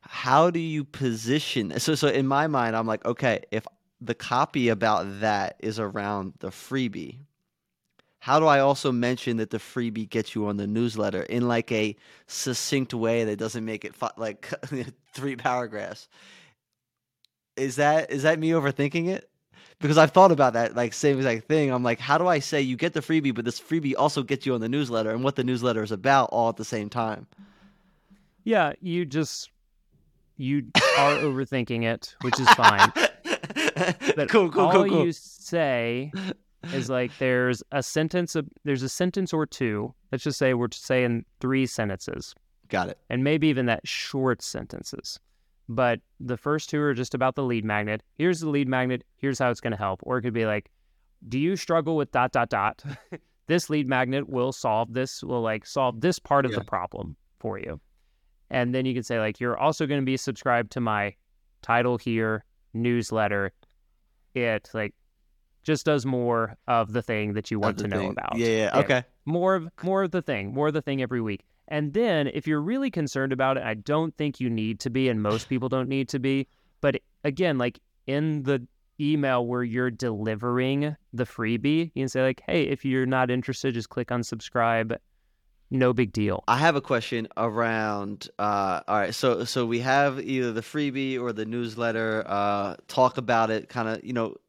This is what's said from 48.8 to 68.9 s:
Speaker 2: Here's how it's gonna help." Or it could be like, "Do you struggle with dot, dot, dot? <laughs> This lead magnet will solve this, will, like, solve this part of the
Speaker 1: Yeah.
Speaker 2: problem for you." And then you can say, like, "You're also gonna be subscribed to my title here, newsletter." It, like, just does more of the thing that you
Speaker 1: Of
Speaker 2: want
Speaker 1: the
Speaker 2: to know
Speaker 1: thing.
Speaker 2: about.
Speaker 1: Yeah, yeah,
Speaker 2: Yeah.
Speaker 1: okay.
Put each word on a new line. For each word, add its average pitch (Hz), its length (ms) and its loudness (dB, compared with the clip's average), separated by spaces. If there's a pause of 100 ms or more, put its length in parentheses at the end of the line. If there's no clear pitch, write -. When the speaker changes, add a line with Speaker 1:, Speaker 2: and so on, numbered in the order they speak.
Speaker 2:
Here's 139 200 -2
how 127 140 2
it's 117 100 -4
gonna 113 160 -2
help." 95 240 -2
Or 127 160 -2
it 117 60 -4
could 120 100 -2
be 113 140 0
like, 107 240 -2 (580)
"Do 120 80 -4
you 165 180 2
struggle 165 400 0
with 147 160 -2
dot, 127 200 2
dot, 120 180 2
dot? 107 340 0 (280)
<laughs> 170 100 -14 (260)
This 170 220 2
lead 151 180 0
magnet 131 400 0
will 127 240 0
solve 113 420 0
this, 131 300 -4
will, 123 180 -2
like, 110 260 -2
solve 123 340 -2
this 127 180 2
part 139 260 2
of 127 80 0
the 104 80 0
Speaker 1:
Yeah. - 20 -4
Speaker 2:
problem 90 520 -6 (240)
for 101 200 -6
you." - 200 -10 (680)
And 123 240 0
then 131 140 0
you 131 80 0
can 120 80 -4
say, 117 160 -2
like, 107 200 -2
"You're 120 180 -2
also 156 280 0
gonna 143 160 0
be 131 160 0
subscribed 120 540 -2
to - 100 -6
my 104 340 -2 (460)
title 120 380 2
here, 110 440 0 (300)
newsletter." 110 800 0 (840)
It, 117 380 -2
like, 107 200 -4 (720)
just 151 220 0
does 147 200 2
more 120 500 0 (120)
of 113 260 2
the 120 80 0
thing 104 320 -2
that 107 160 -6
you 113 80 -2
Speaker 1:
Of 104 60 -2
Speaker 2:
want 101 140 0
Speaker 1:
the 104 60 -6
Speaker 2:
to 104 60 -2
know 101 120 0
Speaker 1:
thing. 98 100 -2
Speaker 2:
about. - 260 -6
Speaker 1:
Yeah, 117 100 2
yeah, 113 80 2 (200)
Speaker 2:
Yeah. 131 60 4
Speaker 1:
okay. 127 220 2 (220)